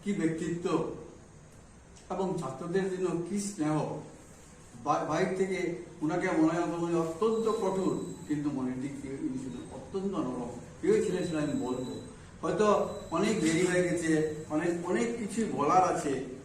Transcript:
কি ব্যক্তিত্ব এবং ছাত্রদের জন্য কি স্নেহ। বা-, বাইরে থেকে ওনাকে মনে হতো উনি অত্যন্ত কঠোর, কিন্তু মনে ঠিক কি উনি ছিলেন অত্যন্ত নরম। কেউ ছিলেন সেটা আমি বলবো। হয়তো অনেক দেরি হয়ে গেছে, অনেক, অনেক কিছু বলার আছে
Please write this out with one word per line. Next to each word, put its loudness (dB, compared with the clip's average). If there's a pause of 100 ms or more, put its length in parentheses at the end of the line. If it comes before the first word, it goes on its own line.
কি -2
ব্যক্তিত্ব 0 (1120)
এবং -2
ছাত্রদের -2
জন্য 0
কি -2
স্নেহ। 0 (880)
বা-, 2
বাইরে 0
থেকে -2 (180)
ওনাকে 0
মনে 4
হতো 0
উনি 0
অত্যন্ত 2
কঠোর, 0 (140)
কিন্তু 0
মনে -2 (100)
ঠিক -6
কি -10
উনি -4
ছিলেন -10
অত্যন্ত -4
নরম। -4 (220)
কেউ 6
ছিলেন 0
সেটা 0
আমি 0
বলবো। -2 (400)
হয়তো 4 (120)
অনেক 2
দেরি 4
হয়ে 4
গেছে, 2 (140)
অনেক, 0
অনেক 2
কিছু -2
বলার 6
আছে 0 (220)